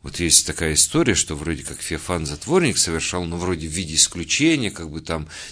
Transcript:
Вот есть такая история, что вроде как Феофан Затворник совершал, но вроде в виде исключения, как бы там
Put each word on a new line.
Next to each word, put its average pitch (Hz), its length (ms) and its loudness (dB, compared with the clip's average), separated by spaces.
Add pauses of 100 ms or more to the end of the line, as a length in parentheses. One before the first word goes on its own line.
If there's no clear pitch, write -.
Вот 71 180 -8
есть 82 260 6
такая 78 280 0
история, 131 400 4
что 80 200 0
вроде 73 280 -4
как 69 180 -10
Феофан 80 460 -4
Затворник 120 500 2
совершал, 85 480 0
но 85 140 -4
вроде 87 300 -2
в - 20 -6
виде 80 240 -4
исключения, 123 760 2
как 80 200 -10
бы 80 100 -8
там 78 280 -6 (240)